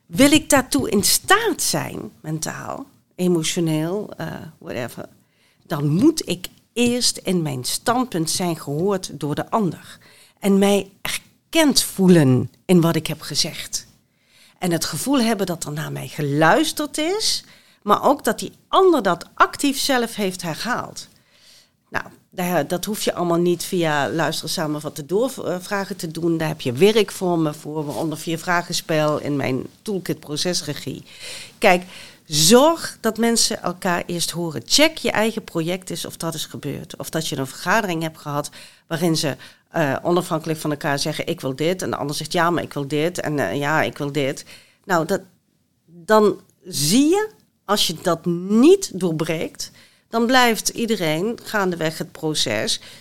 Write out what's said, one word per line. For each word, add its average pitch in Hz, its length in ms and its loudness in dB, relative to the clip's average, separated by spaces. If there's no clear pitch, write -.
Wil 254 260 4
ik 302 180 4
daartoe 262 400 2
in 202 140 2
staat - 580 2
zijn, - 500 -4
mentaal, 156 640 -8
emotioneel, 170 1000 0
eh, 160 100 -8
whatever, - 480 -10
dan 147 240 -4
moet 240 400 2
ik 180 200 -4
eerst 240 440 2
in 185 240 0
mijn 135 220 -4
standpunt 226 680 -2
zijn 160 280 -2
gehoord 165 640 -4
door 147 160 -4
de 151 140 -6
ander. 185 500 -2
En 196 180 4
mij 196 340 4
erkend - 800 0
voelen 143 680 6
in 180 160 6
wat 165 140 2
ik 156 120 -4
heb 156 140 -8
gezegd. - 680 -6
En 180 120 -2
het 160 140 0
gevoel 254 360 0
hebben 214 240 0
dat 170 180 -6
er 151 80 -8
naar 147 200 -8
mij 139 160 -8
geluisterd 170 880 2
is, 359 460 -2
maar - 220 4
ook 285 200 4
dat 233 160 0
die - 120 -8
ander 339 340 6
dat 175 320 0
actief 285 460 0
zelf 240 360 0
heeft 185 260 -4
herhaald. 180 640 -6
Nou, - 160 -6
daar, 180 320 -2
dat 196 180 -4
hoef 208 180 -6
je - 100 -2
allemaal 170 240 0
niet 175 260 0
via 151 460 0
luisteren, 156 400 -4
samenvatten, 151 580 -6
doorvragen 196 880 -4
te 170 160 -8
doen. 165 260 -2
Daar 160 100 -2
heb 160 140 -6
je 127 100 -4
werkvormen 175 840 2
voor, 151 300 -8
waaronder 151 320 -4
vier 165 220 -6
vragenspel 165 800 0
in 143 160 -2
mijn 127 300 -2
toolkit 185 380 -4
procesregie. - 840 -6
Kijk, 180 260 4
zorg 233 760 4
dat 220 180 -2
mensen 233 440 0
elkaar 175 440 -2
eerst 170 260 -4
horen. 165 340 -6
Check 320 320 2
je - 140 -2
eigen 220 320 0
project 175 460 -6
eens 170 160 -8
of - 120 -14
dat 165 160 -6
is 156 120 -8
gebeurd. 135 520 -10
Of - 120 -12
dat 160 180 -4
je 143 100 -6
een 135 100 -4
vergadering 180 540 -2
hebt 156 160 -6
gehad 147 320 -6
waarin 165 300 0
ze, 147 180 -2
eh, 143 320 0
onafhankelijk 165 580 -2
van 151 120 -4
elkaar 143 280 -2
zeggen, - 280 -4
"Ik - 140 -4
wil 131 140 -4
dit." 180 260 -2
En - 80 -4
de - 80 -4
ander 143 180 -6
zegt, 156 180 -8
"Ja, 175 160 2
maar 165 140 0
ik - 100 -12
wil 143 140 -6
dit." 151 320 -2
En, 147 200 -2
eh, 98 160 -2
"Ja, 143 260 0
ik 113 160 -4
wil 143 140 -6
dit." 143 340 -4
Nou, 170 200 2
dat, 190 160 -2
dan 196 540 4
zie 185 460 2
je, 415 200 2
als 202 220 2
je 170 140 -2
dat 165 240 0
niet 202 720 4
doorbreekt, 160 720 -4
dan 233 120 2
blijft 240 440 4
iedereen 202 760 -2
gaandeweg 175 540 -2
het - 140 -10
proces 147 680 -2